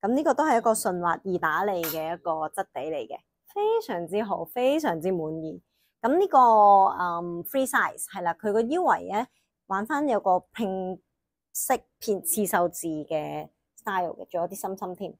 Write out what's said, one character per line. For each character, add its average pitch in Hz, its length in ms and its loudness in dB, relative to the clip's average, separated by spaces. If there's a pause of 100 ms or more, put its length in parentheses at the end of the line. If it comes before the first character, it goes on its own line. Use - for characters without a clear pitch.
咁 196 140 -2
呢 294 100 2
個 311 100 4
都 311 100 2
係 262 140 4
一 - 20 4
個 226 120 4
順 190 280 -2
滑 170 220 0
意 180 160 -2
大 165 260 0
利 185 200 -2
嘅 160 300 -4
一 - 40 -8
個 - 120 -6 (180)
質 196 240 -6
地 135 80 -8
嚟 147 260 -6
嘅， - 140 -12 (260)
非 427 400 0
常 175 220 -4
之 202 160 -2
好， 180 200 -4
非 269 360 0
常 170 200 -2
之 185 120 0
滿 160 300 -4
意。 165 200 -10 (380)
咁 269 180 2
呢 392 80 2
個， 311 120 4
嗯， 190 1040 6
free 262 240 -2
size， 214 380 -2
係 185 160 -10
啦， 170 120 0
佢 208 180 -4
個 220 100 2
腰 294 200 -2
圍 185 300 0
呢， 220 140 -2 (400)
玩 196 200 -2
返 294 220 -2
有 220 100 2
個 180 220 2
拼 190 600 -6 (520)
色 - 260 -2 (220)
片 202 200 -2
刺 - 240 -2
繡 175 240 2
字 170 200 -6
嘅 151 600 -6 (280)
style 185 400 -4
嘅， - 120 -16
仲 170 120 -4
有 175 80 -2
啲 196 100 -10
深 190 180 -6
深 185 200 -8
添。 175 240 -10